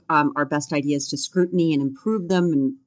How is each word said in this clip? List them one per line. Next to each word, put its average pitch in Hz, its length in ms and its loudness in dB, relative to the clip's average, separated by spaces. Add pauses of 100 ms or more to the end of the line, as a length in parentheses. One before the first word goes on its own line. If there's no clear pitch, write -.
um, 147 300 2
our 147 80 2
best 147 260 -4
ideas 143 380 -2
to 143 80 -6
scrutiny 180 560 0
and 139 80 0
improve 170 480 -4
them. 180 240 2
And, 135 220 0 (120)